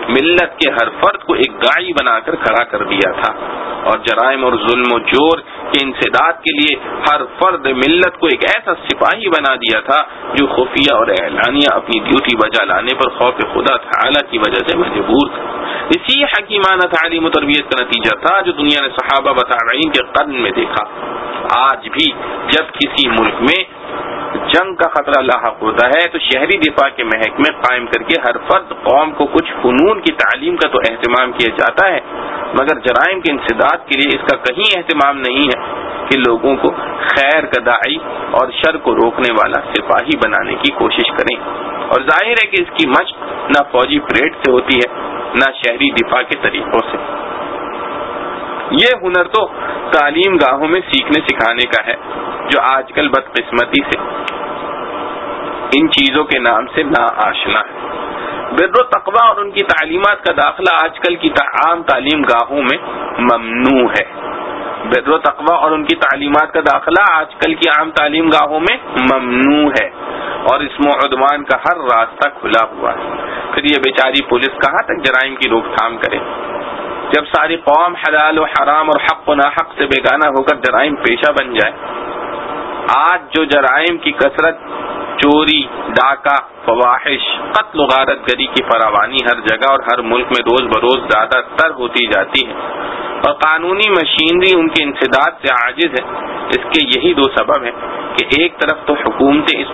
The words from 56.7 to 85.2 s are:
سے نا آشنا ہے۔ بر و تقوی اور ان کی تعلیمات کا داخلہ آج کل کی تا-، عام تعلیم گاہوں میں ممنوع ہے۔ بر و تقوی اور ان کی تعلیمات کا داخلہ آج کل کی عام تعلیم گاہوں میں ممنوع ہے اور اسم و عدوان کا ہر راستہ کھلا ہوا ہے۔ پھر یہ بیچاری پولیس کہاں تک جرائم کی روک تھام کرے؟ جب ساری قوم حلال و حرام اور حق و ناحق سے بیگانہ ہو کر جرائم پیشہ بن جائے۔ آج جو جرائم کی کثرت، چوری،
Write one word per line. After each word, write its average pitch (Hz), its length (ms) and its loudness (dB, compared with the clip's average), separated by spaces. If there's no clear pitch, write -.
سے 156 80 0
نا 135 240 0
آشنا 104 440 0
ہے۔ - 280 -8
بر 190 280 2
و - 20 6
تقوی 226 460 2
اور 208 80 4
ان 202 140 -4
کی 196 140 -2
تعلیمات 180 600 0
کا 180 80 0
داخلہ 160 520 2
آج 165 160 -6
کل 175 140 0
کی 165 140 0
تا-، 147 160 0
عام 165 380 0
تعلیم 143 400 0
گاہوں 127 400 2
میں 135 160 0
ممنوع 120 720 2
ہے۔ 104 140 0
بر 120 240 0
و 156 100 4
تقوی 156 360 0
اور 156 160 2
ان 156 140 0
کی 160 120 0
تعلیمات 143 560 2
کا 160 80 0
داخلہ 156 440 2
آج 156 200 -2
کل 160 200 0
کی 165 140 0
عام 156 220 2
تعلیم 151 380 2
گاہوں 156 320 2
میں 202 160 0
ممنوع 135 580 2
ہے 110 200 0
اور 139 80 2
اسم 143 260 -2
و 139 200 2
عدوان 139 380 0
کا 135 120 0
ہر 160 200 0
راستہ 123 520 0
کھلا 110 240 2
ہوا 117 280 -4
ہے۔ 117 60 -8
پھر 143 100 0
یہ 147 200 4
بیچاری 131 440 0
پولیس 123 180 2
کہاں 139 300 0
تک - 280 -2
جرائم 131 320 2
کی 131 120 0
روک 113 280 0
تھام 113 200 0
کرے؟ - 220 -2
جب 151 120 2
ساری 156 200 2
قوم 160 380 4
حلال 156 440 2
و 156 60 2
حرام 147 440 2
اور 147 120 2
حق - 280 -2
و 151 60 4
ناحق 143 440 0
سے 143 80 0
بیگانہ 135 420 2
ہو 135 140 2
کر 143 140 2
جرائم 127 380 2
پیشہ 120 360 0
بن 135 240 -2
جائے۔ 107 180 2
آج 165 380 2
جو 160 100 2
جرائم 143 540 2
کی 151 140 -2
کثرت، 156 440 2
چوری، 151 500 4